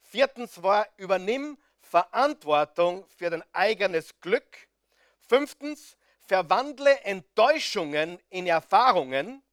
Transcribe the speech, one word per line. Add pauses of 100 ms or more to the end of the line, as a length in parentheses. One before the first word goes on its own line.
Viertens
war, (120)
übernimm (240)
Verantwortung
für
dein (120)
eigenes
Glück. (500)
Fünftens, (240)
verwandle
Enttäuschungen
in
Erfahrungen. (100)